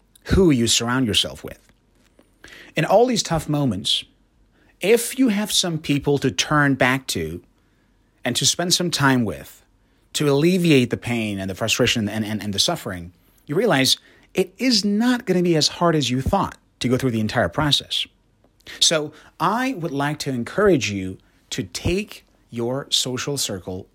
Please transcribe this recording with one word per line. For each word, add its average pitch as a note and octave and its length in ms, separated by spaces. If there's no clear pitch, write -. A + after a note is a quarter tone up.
who F#3 260
you A#2 160
surround A#2+ 400
yourself - 360
with. - 160
In D3+ 100
all G#3+ 220
these B3 160
tough D#3+ 260
moments, C3+ 560
if A3+ 380
you C4 100
have G#3 220
some E3+ 280
people C#3+ 400
to C3+ 120
turn C#3+ 440
back C3 340
to E2 340
and A#2+ 120
to - 80
spend F3 300
some F3+ 160
time C3+ 340
with, - 380
to D3 160
alleviate D3+ 600
the A2+ 60
pain A2 420
and F#2+ 120
the F#2+ 40
frustration A2+ 540
and, A2 160
and, G#2 180
and G#2 100
the F#2+ 60
suffering, F#2 540
you D3 80
realize D#3 440
it F#3 260
is A#3 260
not A#3 420
gonna F3+ 160
be F3 140
as D3 120
hard E3+ 260
as C3+ 160
you B2+ 120
thought F#3 340
to - 80
go B2 80
through B2+ 140
the A2+ 100
entire G#2+ 280
process. C#3 580
So D3+ 320
I A#3+ 360
would E3 180
like C#3+ 280
to D3 100
encourage B2+ 600
you F#2+ 280
to - 120
take F#3 640
your A#2+ 400
social C3 480
circle F#2+ 560